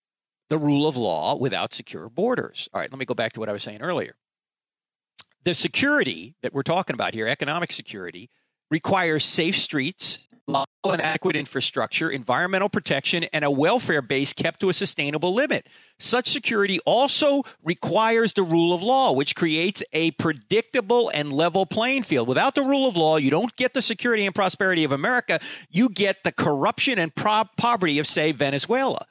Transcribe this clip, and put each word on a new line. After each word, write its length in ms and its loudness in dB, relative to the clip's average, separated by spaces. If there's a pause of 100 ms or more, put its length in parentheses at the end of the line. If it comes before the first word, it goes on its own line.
(500)
the 100 0
rule 280 2
of 80 -2
law, 400 0
without 380 -4
secure 340 -14
borders. 640 -4
All 80 -6
right, 120 -6
let 80 -16
me 60 -6
go 100 -4
back 180 -2
to 60 -12
what 100 -6
I 40 -4
was 100 -6
saying 180 -12
earlier. 340 -4 (1300)
The 100 0
security 880 0
that 120 -6
we're 100 -2
talking 300 -2
about 200 -2
here, 120 -4
economic 460 -4
security, 580 -10 (400)
requires 540 2
safe 340 0
streets, 640 -4 (260)
lawful 460 -2
and 100 0
adequate 360 -2
infrastructure, 720 -2
environmental 580 0
protection, 640 -2
and 140 0
a 60 4
welfare 500 2
base 320 -2
kept 280 -4
to 60 2
a 60 2
sustainable 600 -2
limit. 340 0 (320)
Such 280 0
security 580 0
also 580 2 (200)
requires 720 2
the 100 2
rule 300 4
of 80 -2
law, 320 4
which 240 0
creates 460 0 (100)
a 180 2
predictable 1000 0
and 180 -2
level 340 2
playing 380 -2
field. 240 0
Without 280 2
the 80 2
rule 220 2
of 120 0
law, 180 4
you 140 2
don't 260 0
get 180 -2
the 80 0
security 440 0
and 100 -4
prosperity 480 2
of 80 0
America. 480 0 (300)
You 180 4
get 380 -2
the 80 0
corruption 640 0
and 160 -2
pro-, 420 0
poverty 420 2
of, 80 -2
say, 260 2
Venezuela, 760 0